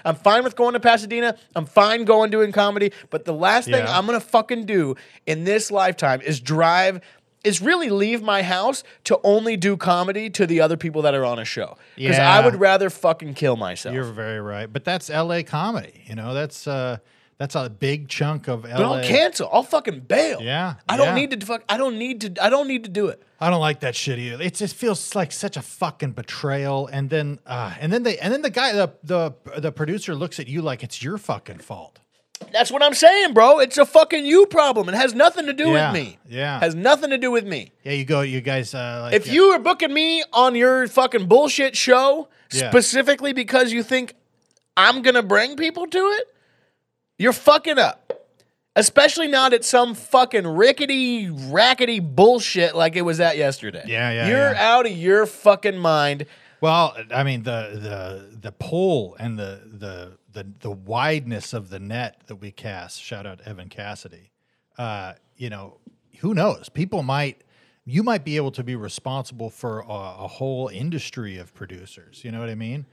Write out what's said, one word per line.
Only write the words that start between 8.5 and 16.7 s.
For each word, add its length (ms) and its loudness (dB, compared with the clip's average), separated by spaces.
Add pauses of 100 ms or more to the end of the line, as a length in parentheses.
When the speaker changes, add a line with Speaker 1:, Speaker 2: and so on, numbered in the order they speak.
Speaker 1:
to 180 0
only 320 2
do 220 -2
comedy 540 -2
to 140 0
the 140 0
other 160 4
people 280 -6
that 120 2
are 80 -2
on 160 -4
a 60 -8
show. 320 -10 (200)
'Cause 220 2
I 200 8
Speaker 2:
Yeah. 60 8
Speaker 1:
would 140 4
rather 300 4
fucking 460 -2
kill 200 0
myself. 400 -8
Speaker 2:
You're 80 -6
very 380 -10
right. 300 -10
But 120 -8
that's 260 -6
L 220 -2
A 120 -2
comedy. 640 -6
You 80 -14
know, 180 -8
that's, 340 -8
uh, 300 -6 (420)